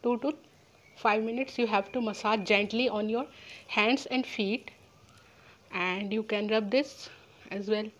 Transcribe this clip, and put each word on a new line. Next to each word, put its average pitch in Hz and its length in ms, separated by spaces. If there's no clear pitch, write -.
Two 240 160
to 285 160
five 220 260
minutes 240 360
you 233 80
have 208 260
to 254 80
massage 214 480
gently 214 400
on 214 200
your 233 180
hands 226 380
and 254 200
feet, 214 440
and 185 400
you 220 100
can 214 260
rub 214 220
this 277 400
as 196 180
well 214 180